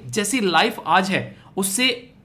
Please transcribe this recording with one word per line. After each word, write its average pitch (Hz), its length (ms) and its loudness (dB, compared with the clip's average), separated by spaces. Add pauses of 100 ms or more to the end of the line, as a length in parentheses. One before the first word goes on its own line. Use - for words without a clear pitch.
जैसी 208 340 -2
life 196 480 2
आज 190 220 2
है, 156 260 -4 (220)
उससे 202 560 -2 (100)